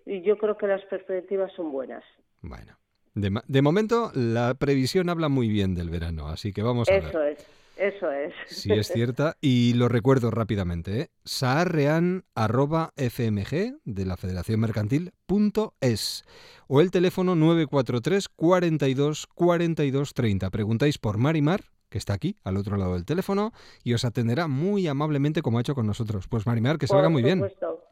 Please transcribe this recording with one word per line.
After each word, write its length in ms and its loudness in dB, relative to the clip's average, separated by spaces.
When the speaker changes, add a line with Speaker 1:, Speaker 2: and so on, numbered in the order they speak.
Speaker 1:
y 160 -8
yo 160 0
creo 200 -2
que 100 -4
las 180 -2
perspectivas 720 -6
son 160 -8
buenas. 320 -10
Speaker 2:
Bueno, 360 -16
de 160 -2
ma-, 180 -2
de 140 4
momento 520 2
la 420 0
previsión 540 0
habla 200 -2
muy 200 2
bien 260 2
del 140 -4
verano, 380 -6
así 260 -8
que 100 -4
vamos 260 0
a 40 4
ver. 120 2
Speaker 1:
Eso 180 -4
es, 240 -6
eso 340 -2
es. 220 -6
Speaker 2:
Sí, 240 -6
es 160 2
cierta, 540 -2
y 320 4
lo 160 4
recuerdo 420 2
rápidamente, 680 -2
¿eh? 60 -10
saharrean 1000 0
arroba 600 0
F 300 -2
M 180 0
G 400 -4
de 220 -6
la 120 -4
Federación 420 -4
Mercantil, 520 -2
punto 560 0
es, 420 -2
o 140 4
el 100 2
teléfono 440 2
nueve 300 4
cuatro 360 0
tres, 280 0
cuarenta 580 2
y 60 2
dos, 340 -2
cuarenta 560 2
y 80 2
dos, 220 -2
treinta. 380 0
Preguntáis 480 0
por 180 -2
Marimar, 440 2
que 80 -10
está 160 -4
aquí, 300 -4
al 140 -4
otro 200 -2
lado 160 0
del 120 -4
teléfono, 460 -2
y 100 0
os 120 0
atenderá 420 0
muy 400 0
amablemente 540 0
como 160 0
ha 40 2
hecho 140 -4
con 100 0
nosotros. 440 -4
Pues 180 -2
Marimar, 300 2
que 100 -2
salga 160 6
Speaker 1:
Por 80 4
Speaker 2:
muy 120 4
bien. 160 4
Speaker 1:
supuesto. 520 -6